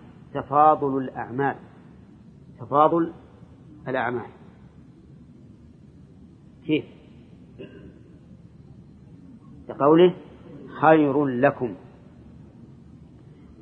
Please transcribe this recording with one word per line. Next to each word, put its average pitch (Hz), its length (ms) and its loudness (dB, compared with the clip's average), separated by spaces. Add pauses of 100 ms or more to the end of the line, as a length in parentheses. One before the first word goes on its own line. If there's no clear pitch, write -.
(340)
تفاضل 143 640 2
الأعمال، 127 580 -6 (1040)
تفاضل 156 520 0 (760)
الأعمال. 123 380 -6 (2500)
كيف؟ 151 180 -2 (2750)
كقوله: 165 460 4 (680)
"خير 147 460 4
لكم"، 127 480 -2 (1900)